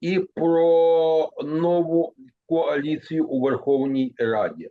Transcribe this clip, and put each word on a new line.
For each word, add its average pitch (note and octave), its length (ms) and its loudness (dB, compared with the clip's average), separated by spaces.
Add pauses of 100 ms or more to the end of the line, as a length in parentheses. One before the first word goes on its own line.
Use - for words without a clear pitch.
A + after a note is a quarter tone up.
і F3+ 180 -2
про E3 1120 2 (140)
нову E3 720 0 (320)
коаліцію D#3 800 -2
у C3+ 140 -4
Верховній C3+ 800 0
Раді. G2+ 520 -2